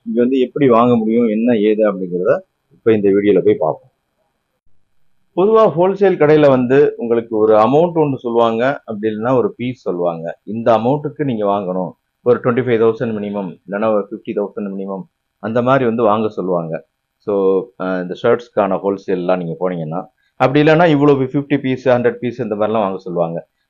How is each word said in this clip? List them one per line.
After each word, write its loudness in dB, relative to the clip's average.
இங்க -2
வந்து 2
எப்படி 0
வாங்க 4
முடியும், 0
என்ன 0
ஏது 2
அப்படிங்கிறத -2
இப்ப 0
இந்த 2
வீடியோல 2
போய் 4
பார்ப்போம். -4
பொதுவா 4
ஹோல்சேல் 2
கடையில 6
வந்து 4
உங்களுக்கு -2
ஒரு 4
அமௌண்ட் 4
ஒண்ணு 0
சொல்லுவாங்க, 0
அப்படி -6
இல்லைன்னா -2
ஒரு 0
பீஸ் -8
சொல்லுவாங்க. -6
இந்த 0
அமௌண்ட்டுக்கு -2
நீங்க -4
வாங்கணும், -2
ஒரு 2
ட்வென்டி 0
ஃபைவ் 0
தௌசண்ட் 0
மினிமம், -8
இல்லைன்னா -2
ஒரு -2
ஃபிஃப்டி -10
தௌசண்ட் -6
மினிமம், -10
அந்த -4
மாதிரி 0
வந்து -2
வாங்க 2
சொல்லுவாங்க. -6
So, 0
அஹ், -4
இந்த -10
ஷர்ட்ஸ்க்கான 0
ஹோல்சேல்லாம் -4
நீங்க -8
போனீங்கன்னா, -6
அப்படி 2
இல்லைன்னா 4
இவ்வளவு 2
ஃபிஃப்டி -4
பீஸ், -4
ஹண்ட்ரட் 0
பீஸ் -6
இந்த -6
மாதிரிலாம் -2
வாங்க -6
சொல்லுவாங்க. -6